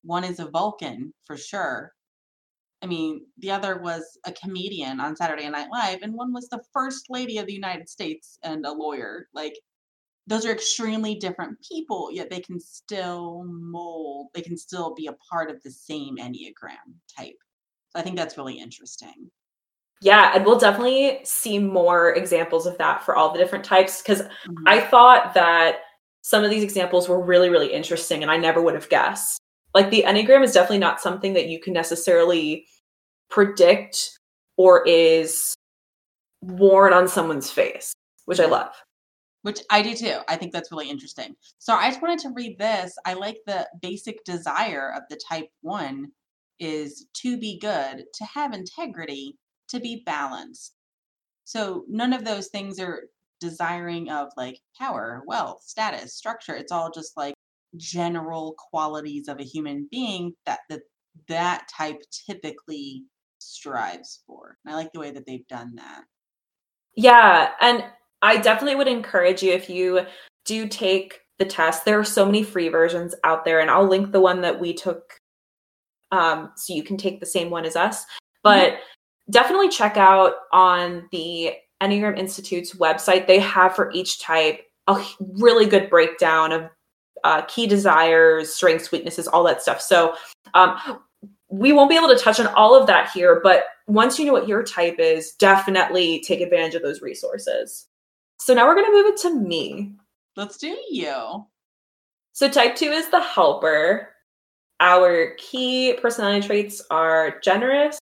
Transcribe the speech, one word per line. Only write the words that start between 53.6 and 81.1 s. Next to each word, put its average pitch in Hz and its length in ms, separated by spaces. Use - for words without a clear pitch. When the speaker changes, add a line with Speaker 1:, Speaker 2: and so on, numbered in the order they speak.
Speaker 1:
of, 143 260
like, 127 240
power, 120 480
wealth, 196 380
status, 208 500
structure. 226 400
It's 143 160
all 165 220
just, 160 240
like, 143 180
general 165 760
qualities 151 560
of 143 140
a 139 40
human 143 460
being 190 460
that, - 220
that, 156 140
that 170 420
type 151 320
typically 147 880
strives 98 840
for. - 400
And 147 80
I 156 40
like 160 160
the 165 80
way 147 100
that 131 160
they've 127 220
done 120 280
that. 71 280
Speaker 2:
Yeah, 220 560
and 240 240
I 220 160
definitely 226 400
would 277 120
encourage 190 540
you, 185 100
if 180 160
you 185 380
do 220 240
take 190 500
the 196 60
test, 170 400
there 214 140
are 208 60
so 208 200
many 208 200
free 170 240
versions 170 560
out 160 200
there, 165 140
and 156 120
I'll 190 180
link 196 240
the 196 80
one 180 220
that 170 180
we 170 140
took, - 440
um, 160 440
so - 180
you 156 100
can 196 120
take 196 240
the 170 60
same 170 240
one 165 140
as 160 120
us. 208 280
But 202 320
Speaker 1:
Mm-hmm. - 560
Speaker 2:
definitely 370 400
check 214 260
out 190 380
on 175 600